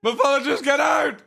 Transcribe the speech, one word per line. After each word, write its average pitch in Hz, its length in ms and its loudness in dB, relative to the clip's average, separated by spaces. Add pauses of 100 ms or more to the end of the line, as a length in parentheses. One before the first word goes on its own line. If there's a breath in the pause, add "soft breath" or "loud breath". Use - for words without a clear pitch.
Mythologist, 269 600 0
get 277 160 0
out! 302 480 0